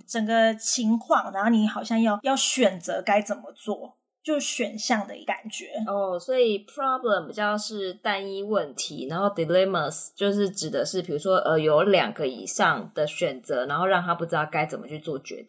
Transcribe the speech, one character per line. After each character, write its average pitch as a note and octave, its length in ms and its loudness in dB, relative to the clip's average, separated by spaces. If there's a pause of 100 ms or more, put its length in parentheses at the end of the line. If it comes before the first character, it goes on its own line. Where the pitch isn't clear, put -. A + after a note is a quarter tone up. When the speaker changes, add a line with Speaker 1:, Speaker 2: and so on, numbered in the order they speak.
Speaker 1:
整 A3+ 160 -4
个 A3+ 300 4
情 A3 440 0
况， G#3+ 360 0
然 G3 100 -2
后 A3 60 2
你 G#3+ 180 4
好 G#3+ 160 -4
像 A3+ 160 0
要， G#3+ 220 2
要 - 140 2
选 F#3+ 440 2
择 F3+ 220 -4
该 G3+ 180 4
怎 G#3+ 160 -4
么 - 180 -18
做， - 440 -8 (260)
就 D4+ 160 0
选 - 380 -4
项 G#3+ 300 -2
的 G3+ 80 -14 (100)
感 G3 120 -4 (120)
觉。 - 220 -12 (160)
Speaker 2:
哦， G3 320 -2
所 C4 180 -2
以 A3+ 300 4
problem B3+ 580 0
比 C#3+ 80 -10
较 G#3 240 0
是 G#3 380 -6
单 G3 360 -4
一 G3 120 -6
问 F#3+ 320 0
题， C3+ 340 -8
然 E3 100 -4
后 G3+ 60 2
dilemmas F3+ 920 2
就 G3+ 160 0
是 G3+ 160 2
指 D#3+ 220 -4
的 C3 160 0
是， F3+ 160 -4
比 E3+ 100 -6
如 D3 60 -2
说， F#3 200 2
呃， D#3+ 200 4
有 D#3 240 6
两 F3 320 4
个 D3 140 -4
以 A2 180 -8
上 D3+ 480 0
的 D3+ 140 0
选 C#3 340 -2
择， C3 240 -2
然 C#3+ 120 -2
后 F3+ 100 2
让 F3+ 160 4
他 F3 100 0
不 E3+ 100 -4
知 E3 120 -2
道 D3+ 140 0
该 D#3 180 -2
怎 C3 120 -8
么 A#2+ 80 -14
去 D3+ 120 -10
做 D3+ 180 -6
决 - 320 -12